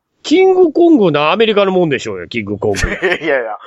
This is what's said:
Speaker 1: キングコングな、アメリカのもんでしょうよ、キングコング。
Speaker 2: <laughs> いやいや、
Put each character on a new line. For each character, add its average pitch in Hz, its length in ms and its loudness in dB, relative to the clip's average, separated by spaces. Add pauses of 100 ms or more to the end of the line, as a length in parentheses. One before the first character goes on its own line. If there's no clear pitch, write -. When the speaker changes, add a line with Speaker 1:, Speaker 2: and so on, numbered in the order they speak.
(240)
Speaker 1:
キ 370 200 2
ン 381 100 4
グ 359 180 4
コ 339 180 4
ン 320 60 6
グ 190 160 2
な、 147 180 2
ア 180 60 0
メ 220 100 2
リ 214 80 0
カ 196 120 2
の 190 40 -2
も 180 160 0
ん - 20 -2
で 131 120 -2
し - 80 -10
ょ 101 80 -8
う - 20 -10
よ、 87 80 -12
キ 120 140 -8
ン 107 40 -6
グ 104 140 -8
コ 107 120 -4
ン - 20 -2
グ。 98 80 -4
Speaker 2:
<laughs> 196 260 -4
い 175 200 -4
や 139 140 0
い 120 40 -6
や、 107 220 -10